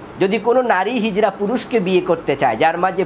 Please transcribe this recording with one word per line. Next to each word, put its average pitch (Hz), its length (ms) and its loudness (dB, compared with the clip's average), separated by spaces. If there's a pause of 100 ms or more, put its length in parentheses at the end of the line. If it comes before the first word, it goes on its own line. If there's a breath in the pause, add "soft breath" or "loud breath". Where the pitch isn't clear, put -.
(200)
যদি 196 200 2
কোনো 240 220 2
নারী 208 300 0
হিজড়া 214 380 0
পুরুষকে 226 500 -2
বিয়ে 185 220 2
করতে 165 340 -2
চায়, 120 220 0
যার 160 200 2
মাঝে 180 280 0